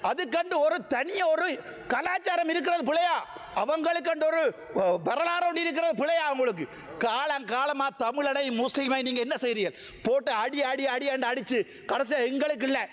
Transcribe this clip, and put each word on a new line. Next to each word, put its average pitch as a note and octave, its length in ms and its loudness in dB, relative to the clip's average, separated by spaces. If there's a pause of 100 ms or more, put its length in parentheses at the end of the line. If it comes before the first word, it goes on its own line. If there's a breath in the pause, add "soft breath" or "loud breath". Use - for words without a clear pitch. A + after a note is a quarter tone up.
அதுக்கண்டு E4+ 560 -2
ஒரு E4 120 2 (160)
தனிய F4 300 -2 (100)
ஒரு E4 140 2 (460)
கலாச்சாரம் F4 600 0
இருக்கிறது F4 360 2
பிள்ளையா? E4+ 280 2 (460)
அவங்களுக்கண்டு D#4 640 0
ஒரு, E4 140 4 (400)
அ, - 20 4 (240)
வரலாறு E4+ 400 2
ஒன்று E4+ 160 0
இருக்கிறது E4 360 2
பிள்ளையா? D#4+ 280 2
அவங்களுக்கு B3 360 0 (400 loud breath)
காலங்காலமா C4+ 800 0 (180)
தமிழனை C#4 400 0 (160)
முஸ்லீமை C4 480 0
நீங்க B3 180 -2
என்ன C#4+ 180 -2
செய்றீங்க? A3 260 0 (360 loud breath)
போட்டு C4 260 2 (100)
அடி, C#4 180 -2 (100)
அடி, C4+ 140 0 (100)
அடி C4+ 200 -2
என்று B3+ 160 0
அடிச்சு B3+ 280 -2 (340 loud breath)
கடைசியா C4 280 0 (100)
எங்களுக்கு C#4 380 0
இல்ல C4+ 120 2 (120)